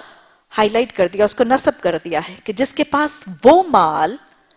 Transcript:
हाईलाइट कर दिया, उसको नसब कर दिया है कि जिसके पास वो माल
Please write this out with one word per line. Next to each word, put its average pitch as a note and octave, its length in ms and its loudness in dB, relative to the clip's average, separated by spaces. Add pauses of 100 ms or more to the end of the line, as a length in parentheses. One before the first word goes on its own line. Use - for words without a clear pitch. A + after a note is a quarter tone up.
(520)
हाईलाइट A3+ 400 0
कर F#3 160 0
दिया, G3 160 -2
उसको G#3 200 0
नसब C4 360 0
कर E3+ 180 -2
दिया D#3+ 220 -6
है F3+ 160 -10 (100)
कि G#3+ 60 -6
जिसके - 340 -2
पास - 380 -4 (200)
वो D#4+ 260 6
माल E3+ 480 0 (380)